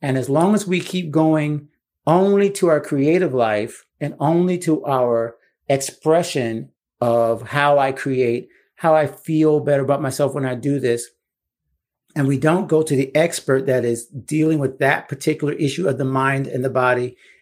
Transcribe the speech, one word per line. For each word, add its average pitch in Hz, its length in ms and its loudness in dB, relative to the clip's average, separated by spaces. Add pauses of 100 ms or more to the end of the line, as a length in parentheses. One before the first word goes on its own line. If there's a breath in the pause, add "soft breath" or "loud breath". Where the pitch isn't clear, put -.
And 135 160 -2
as 123 120 -2
long 170 260 2
as 202 120 -2
we 180 120 0
keep 180 300 -6
going 151 600 0 (380)
only 196 440 4
to 185 160 0
our 151 120 4
creative 151 540 0
life 110 500 -2 (160)
and 143 200 -6
only 175 400 2
to 156 260 -2
our 120 500 0 (320 soft breath)
expression 139 1000 -2 (320)
of 117 400 0
how 143 380 2
I 135 120 2
create, 127 560 -2 (280 soft breath)
how 165 180 2
I 151 140 2
feel 156 540 0
better 139 200 0
about 139 200 -2
myself 139 340 -2
when 135 100 -4
I 127 80 -4
do 135 260 -4
this, 117 280 -2 (1080)
and 139 140 0
we 135 100 0
don't 160 300 0
go 156 160 2
to 147 120 -2
the 135 200 -2
expert 139 500 0
that 127 200 0
is 120 200 -4
dealing 156 540 -2
with - 200 -4
that 139 300 0
particular 151 440 -4
issue 151 340 -2
of 131 100 0
the 139 80 -4
mind 135 400 0
and 131 180 -4
the 131 60 -2
body 123 480 0 (240 soft breath)